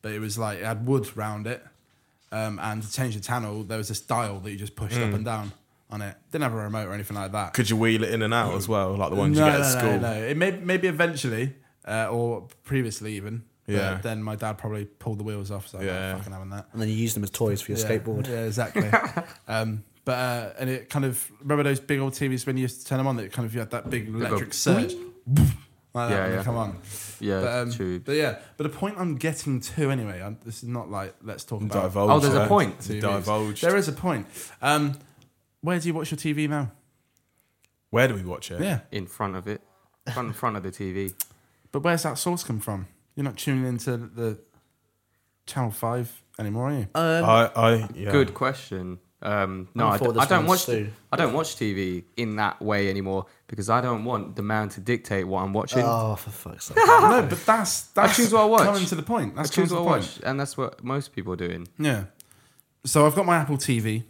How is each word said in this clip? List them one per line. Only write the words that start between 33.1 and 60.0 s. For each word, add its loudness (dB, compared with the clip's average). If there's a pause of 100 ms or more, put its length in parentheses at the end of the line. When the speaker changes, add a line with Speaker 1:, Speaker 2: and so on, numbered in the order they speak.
Speaker 1:
There 4
is 2
a -4
point. -2 (360)
Um, 2 (640)
where 0
do -4
you 0
watch -4
your -4
T -2
V 0
now? -2 (1160)
Speaker 2:
Where 6
do 0
we -4
watch -8
it? -6
Speaker 1:
Yeah. 0 (100)
Speaker 4:
In -8
front -4
of -8
it. -6 (540)
Front, -4
front -2
of -6
the -8
T -8
V. -6 (600)
Speaker 1:
But -2
where's 2
that -4
source -2
come -4
from? -6 (280)
You're -4
not -4
tuning 0
into -2
the -6 (1080)
Channel -2
five -4 (160)
anymore, -2
are -2
you? -2
Speaker 3:
Um, 2
Speaker 2:
I, 6
I, 4
yeah. -4
Speaker 4:
Good 4
question. -6 (240)
Um, -2
no, 2
Speaker 3:
I'm 4
Speaker 4:
I 2
Speaker 3:
for 0
Speaker 4:
d-, 2
Speaker 3:
this 4
Speaker 4:
I 4
don't 4
Speaker 3:
man, 2
Speaker 4:
watch, 6
Speaker 3:
Stu. 0 (240)
Speaker 4:
I 0
don't 2
watch -2
T 0
V -2 (120)
in -2
that 0
way 2
anymore -2 (200)
because -6
I 4
don't -2
want -4
the -6
man 0
to -12
dictate -2
what 0
I'm -2
watching. 0
Speaker 3:
Oh, 2
for -12
fuck's -14
sake. -2
Speaker 1:
<laughs> 8
No, 10
but -2
that's, 2
Speaker 4:
I 6
Speaker 1:
that's 6
Speaker 4:
choose 4
what 8
I 8
watch. 6
Speaker 1:
coming 4
to -2
the -4
point. -2
That's -2
Speaker 4:
I -8
choose 4
Speaker 1:
coming 0
Speaker 4:
what 4
I 2